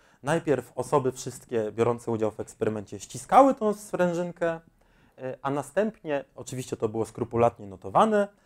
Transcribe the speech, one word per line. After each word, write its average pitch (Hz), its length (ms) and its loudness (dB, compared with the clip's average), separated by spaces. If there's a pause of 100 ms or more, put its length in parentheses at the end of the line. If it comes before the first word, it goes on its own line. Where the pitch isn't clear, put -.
(220)
Najpierw 143 520 0
osoby 127 380 0
wszystkie 110 600 -6
biorące 117 380 0
udział 110 200 0
w - 100 -8
eksperymencie 107 600 -6
ściskały 247 540 4
tą 214 200 -2
sprężynkę, 175 840 -2 (580)
e, 131 240 -10
a 139 80 -4
następnie, 147 760 -4 (100)
oczywiście 127 420 -10
to 113 120 -2
było 110 180 -4
skrupulatnie 117 600 0
notowane, 196 600 2 (180)